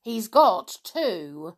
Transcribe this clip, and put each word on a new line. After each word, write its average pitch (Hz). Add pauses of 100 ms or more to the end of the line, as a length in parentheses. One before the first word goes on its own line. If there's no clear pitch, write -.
He's 226
got 277
two 165